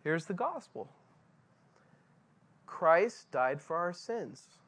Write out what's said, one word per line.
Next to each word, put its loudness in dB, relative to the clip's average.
Here's -2
the -6
gospel. -8
Christ 4
died 0
for -6
our -2
sins -10